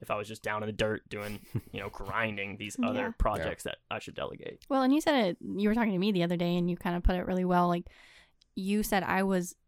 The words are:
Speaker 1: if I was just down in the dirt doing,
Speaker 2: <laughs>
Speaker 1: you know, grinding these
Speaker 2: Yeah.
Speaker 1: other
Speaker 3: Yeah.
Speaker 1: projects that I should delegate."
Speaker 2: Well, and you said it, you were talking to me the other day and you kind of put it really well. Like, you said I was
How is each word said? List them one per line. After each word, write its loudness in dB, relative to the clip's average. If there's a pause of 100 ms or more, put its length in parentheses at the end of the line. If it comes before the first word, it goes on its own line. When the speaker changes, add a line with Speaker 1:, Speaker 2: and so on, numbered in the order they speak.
Speaker 1:
if -8
I -2
was -4
just -12
down -2
in -4
the -4
dirt -2
doing, -6 (120)
Speaker 2:
<laughs> -6
Speaker 1:
you -8
know, -8
grinding -4
these -8
Speaker 2:
Yeah. 0
Speaker 1:
other -2
Speaker 3:
Yeah. -6
Speaker 1:
projects 0
that -8 (100)
I -6
should -14
delegate." -8
Speaker 2:
Well, 2
and 6
you 4
said 4
it, 0
you 0
were 4
talking 2
to 0
me 2
the 2
other 2
day 2
and 2
you -2
kind -2
of -4
put 4
it -4
really 0
well. 4
Like, 0 (680)
you 0
said 2
I 2
was 0 (140)